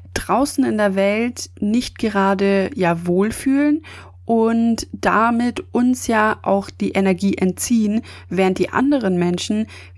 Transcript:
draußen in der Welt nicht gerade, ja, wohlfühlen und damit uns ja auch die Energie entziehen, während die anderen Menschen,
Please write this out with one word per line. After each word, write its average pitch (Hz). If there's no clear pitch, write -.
draußen 262
in 220
der 208
Welt 214
nicht 220
gerade, 196
ja, 170
wohlfühlen 269
und 226
damit 226
uns 247
ja 214
auch 196
die -
Energie 190
entziehen, 208
während 185
die -
anderen 247
Menschen, 175